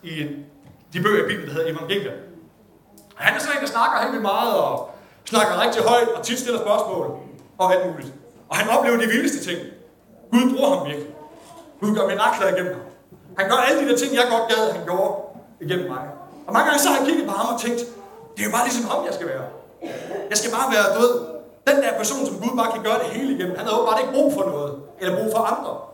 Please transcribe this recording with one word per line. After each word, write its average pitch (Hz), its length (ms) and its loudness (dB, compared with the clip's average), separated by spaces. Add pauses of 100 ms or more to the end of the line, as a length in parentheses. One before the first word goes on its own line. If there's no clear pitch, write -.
i 156 240 -6 (640)
de 175 100 -2
bøger 214 220 4
i - 20 -4
Bibelen, - 200 -4
der 139 60 -10
hedder 165 180 0
Evangeliet. - 420 -4 (1000)
Han 214 200 2
er - 40 -4
sådan 285 160 -2
en, 277 60 -2
der 277 60 -4
snakker 226 320 0
helt 240 120 -2
vildt 269 100 -4
meget, 208 340 0
og - 340 0 (360)
snakker 214 400 2
rigtig 233 180 0
højt, 240 240 6
og - 160 -2
tit 247 160 -4
stiller 233 200 -2
spørgsmål, 180 580 -2 (400)
og 185 160 4
alt 180 180 2
muligt. 139 220 -12 (360)
Og 147 60 -2
han 226 220 4
oplever 240 200 4
de 226 100 2
vildeste 233 320 2 (100)
ting. 170 100 -4 (720)
Gud 247 240 4
bruger - 200 2
ham 139 120 -4
virkelig. 147 220 -8 (680)
Gud 208 160 0
gør 196 120 2
mirakler 196 400 2
igennem 180 260 0
ham. - 100 -10 (540)
Han 190 120 2
gør 247 60 4
alle 262 260 4
de - 80 0
der - 80 4
ting, 277 180 0
jeg 240 160 4
godt 226 200 2
gad, 220 200 2
han 170 140 -6
gjorde 185 260 2 (480)
igennem 175 320 -2
mig. 131 140 -6 (420)
Og 196 60 -6
mange 277 140 4
gange 285 120 4
så - 100 4
har 277 80 4
jeg 269 100 2
kigget 311 200 0
på 202 120 -4
ham 247 140 0
og - 80 -4
tænkt, 240 180 -2 (540)
det 202 80 -8
er 214 80 -2
jo - 20 -2
bare 240 140 2
ligesom 240 260 -2
ham, 180 140 -2
jeg - 80 -4
skal 170 140 -6
være. - 180 -6 (840)
Jeg 208 80 0
skal 226 140 -2
bare 254 220 0
være, 208 120 4 (100)
du 220 100 0
ved, 240 80 4 (540)
den 285 160 6
der 226 140 0
person, 269 280 -2
som 196 180 -6
Gud 240 140 -2
bare 226 140 2
kan 220 120 -6
gøre 214 200 2
det - 120 -4
hele 262 200 -2
igennem. 180 220 -4
Han 214 80 -6
havde 220 140 2
åbenbart 220 220 4
ikke - 120 -2
brug 285 200 2
for 196 100 0 (100)
noget, 143 180 -4 (280)
eller 190 200 -2
brug 220 160 -2
for 226 40 2
andre. - 340 -2 (200)